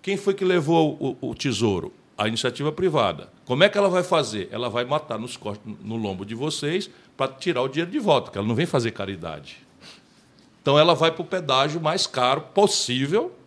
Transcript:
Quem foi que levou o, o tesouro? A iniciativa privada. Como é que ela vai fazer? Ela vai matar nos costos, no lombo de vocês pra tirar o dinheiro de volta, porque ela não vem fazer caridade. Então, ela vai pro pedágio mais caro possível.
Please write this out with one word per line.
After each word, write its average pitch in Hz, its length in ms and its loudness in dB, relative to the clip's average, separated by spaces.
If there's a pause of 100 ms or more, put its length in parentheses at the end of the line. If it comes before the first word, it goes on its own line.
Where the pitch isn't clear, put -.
Quem 196 160 -2
foi 196 160 0
que 196 100 -2
levou 160 760 2
o, 123 80 -4
o 117 40 -6
tesouro? 101 600 0 (240)
A 104 100 0
iniciativa 123 420 -2
privada. 151 600 0 (160)
Como 190 180 2
é 208 60 6
que 202 80 0
ela 202 100 4
vai 180 160 2
fazer? 110 480 0
Ela 117 160 -4
vai 117 160 -2
matar 139 340 -4
nos 120 200 -10
costos, 107 280 -10 (160)
no 107 140 -8
lombo 101 300 -4
de 110 100 -10
vocês 151 540 -4 (260)
pra 135 140 -2
tirar 131 320 -2
o 135 80 0
dinheiro 165 200 -2
de 247 80 -4
volta, 180 280 2
porque - 120 -10
ela 101 80 -2
não 113 100 0
vem 151 100 0
fazer 120 260 0
caridade. 85 680 -10 (1000)
Então, 139 160 4
ela 165 160 8
vai 165 160 4
pro 165 140 -6
pedágio 151 560 0
mais 165 260 0
caro 131 360 2
possível. 196 920 0 (140)